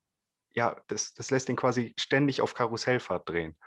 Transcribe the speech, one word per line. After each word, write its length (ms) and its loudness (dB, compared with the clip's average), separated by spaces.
ja, 340 0
das, 260 -6
das 180 -6
lässt 180 0
ihn 60 2
quasi 440 0
ständig 420 2
auf 120 0
Karussellfahrt 760 0
drehen. 260 -2